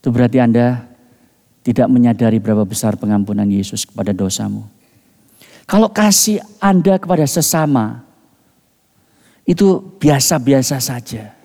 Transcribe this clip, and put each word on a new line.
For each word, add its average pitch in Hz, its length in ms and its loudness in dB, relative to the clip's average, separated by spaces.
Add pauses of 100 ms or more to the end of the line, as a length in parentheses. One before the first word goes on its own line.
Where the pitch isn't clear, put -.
itu 135 80 -2
berarti 123 320 2
Anda 120 480 0 (720)
tidak 120 240 0
menyadari 117 560 2
berapa 107 240 0
besar 104 320 -4
pengampunan 104 480 -2
Yesus 101 400 -2
kepada 104 240 -8
dosamu. 101 560 -4 (1040)
Kalau 220 240 2
kasih 214 480 0 (160)
Anda 190 400 2
kepada 170 320 0
sesama, 139 720 -2 (1400)
itu 180 400 2 (160)
biasa-biasa 135 800 2
saja. 117 480 -10 (160)